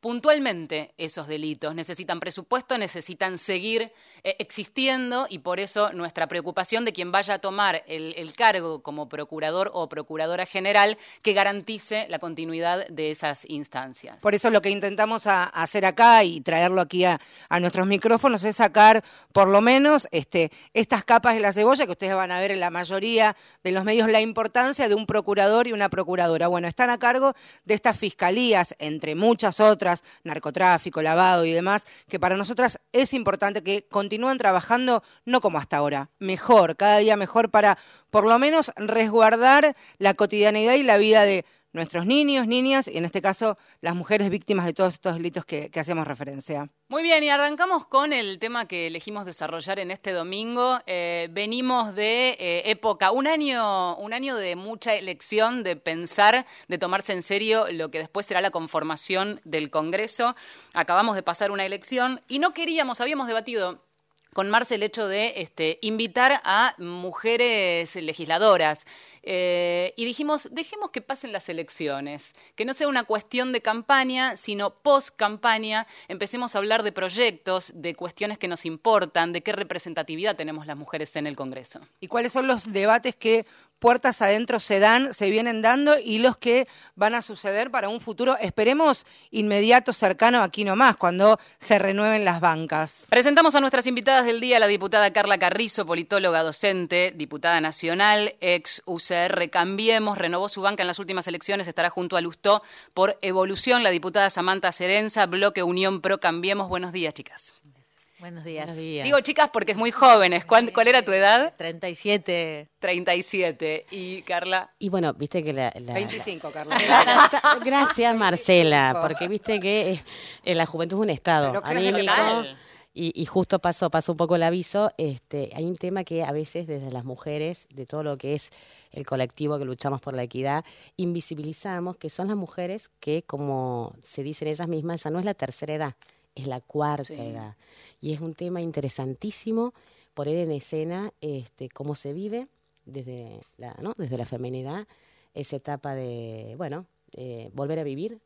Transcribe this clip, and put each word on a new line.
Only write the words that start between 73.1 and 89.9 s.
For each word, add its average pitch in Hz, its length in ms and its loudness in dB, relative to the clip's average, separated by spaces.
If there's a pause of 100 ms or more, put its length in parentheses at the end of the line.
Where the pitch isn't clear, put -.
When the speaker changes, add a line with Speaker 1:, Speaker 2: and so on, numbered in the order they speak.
Speaker 1:
de 233 100 -2
campaña, 254 760 0
sino 202 380 -6
post-campaña, 220 1120 0 (220)
empecemos 226 480 -6
a 202 40 0
hablar 214 240 0
de 208 100 -4
proyectos, 185 800 -4
de 165 200 -10
cuestiones 208 420 -8
que 185 100 -8
nos 175 180 -8
importan, 170 680 0
de 170 80 -6
qué - 100 -4
representatividad 170 840 -6
tenemos 156 280 -10
las 147 120 -12
mujeres 151 400 -12
en 147 100 -8
el 143 80 -10
Congreso". 131 460 -14 (180)
Speaker 2:
¿Y 185 80 -16
cuáles 233 240 -4
son 262 160 -2
los 226 240 -2
debates 220 440 2
que 226 300 0 (340)
puertas 240 440 2
adentro 214 360 2
se 202 200 0
dan, 233 340 4
se 196 160 -2
vienen 220 320 -2
dando 285 380 4
y 226 180 -4
los 247 200 2
que 247 300 0 (280)
van 208 180 0
a 240 80 -4
suceder 208 480 -4
para 226 200 -2
un 226 100 -8
futuro, 247 400 -2
esperemos, 240 680 2 (240)
inmediato, 220 640 4